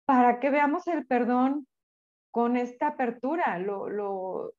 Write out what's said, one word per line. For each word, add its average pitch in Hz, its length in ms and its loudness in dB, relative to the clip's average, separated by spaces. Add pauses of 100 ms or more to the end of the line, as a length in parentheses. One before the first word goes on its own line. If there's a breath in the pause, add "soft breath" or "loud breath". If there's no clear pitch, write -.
para 247 340 6
que 269 100 0
veamos 294 380 2
el 320 200 -4
perdón 254 580 0 (640)
con 240 260 0
esta 247 300 -2
apertura, 269 720 -2
lo, 196 300 -6
lo, 196 680 -6